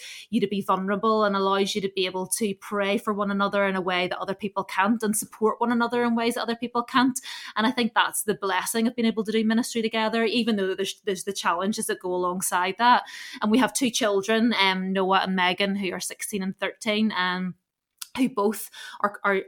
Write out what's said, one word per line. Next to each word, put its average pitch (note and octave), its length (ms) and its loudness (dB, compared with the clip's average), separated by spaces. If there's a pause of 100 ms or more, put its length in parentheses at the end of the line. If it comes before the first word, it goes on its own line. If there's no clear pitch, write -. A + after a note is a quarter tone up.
(300)
you G#3+ 120 0
to G3+ 60 0
be G3 140 -2
vulnerable G3+ 640 0
and G3+ 120 2
allows G3 360 2
you G#3+ 80 -2
to F#3+ 160 -4
be F#3+ 100 0
able F#3 220 -4
to G3+ 280 -2
pray G3+ 420 -2
for A3 160 -2
one G3+ 180 -2
another G3+ 340 2
in F#3+ 120 0
a F#3 40 -2
way F3+ 240 0
that F3+ 140 -4
other F#3+ 140 -6
people G3 320 -6
can't G#3 380 2
and G#3+ 120 0
support - 460 0
one A#3 100 2
another A#3+ 320 0
in A#3 120 2
ways A#3 180 0
that B3 80 -4
other A#3 140 -2
people A#3 280 -4
can't. B3+ 340 2 (380)
And G#3+ 100 0
I B3+ 60 4
think A#3+ 220 0
that's - 300 0
the G#3 120 0
blessing G3 520 0
of A#3+ 80 -2
being A#3 100 0
able A3+ 180 0
to G#3+ 80 -4
do A3 140 2
ministry A3+ 360 0
together, A3+ 440 0
even A3+ 320 0
though F#3+ 180 0
there's, G3 300 -4
there's F#3+ 180 -4
the G3+ 80 -6
challenges G3 560 -2
that G#3 120 -4
go F3+ 140 -4
alongside F3+ 640 -2
that. A#3+ 260 4 (380)
And G#3+ 100 2
we A3+ 80 6
have - 140 4
two C4 160 0
children, A3 720 2
um, F#3+ 320 2
Noah F#3+ 320 4
and F#3 120 0
Megan, F#3+ 400 2
who F#3+ 180 -2
are F3+ 60 -6
sixteen - 440 -6
and F#3+ 140 -6
thirteen, G#3+ 540 0
and F3+ 420 -2 (640)
who B3+ 100 4
both G#3 420 0 (320)
are, G3+ 220 -2
are, G3 240 2